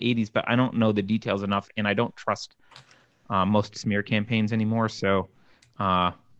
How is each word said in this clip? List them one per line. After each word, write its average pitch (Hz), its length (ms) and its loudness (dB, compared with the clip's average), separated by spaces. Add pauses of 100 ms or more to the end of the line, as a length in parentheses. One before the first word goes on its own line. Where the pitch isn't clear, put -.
eighties, 117 240 0
but - 200 -2
I 117 60 2
don't 127 200 2
know 110 180 4
the 104 100 0
details 104 400 -2
enough, 101 340 -2
and 104 120 -2
I 101 60 2
don't 117 200 -2
trust, - 420 -6 (760)
uh, 95 160 2
most 104 300 0
smear 104 260 -2
campaigns 110 500 -2
anymore. 110 360 0
So, 98 400 0 (500)
uh, 90 320 2 (300)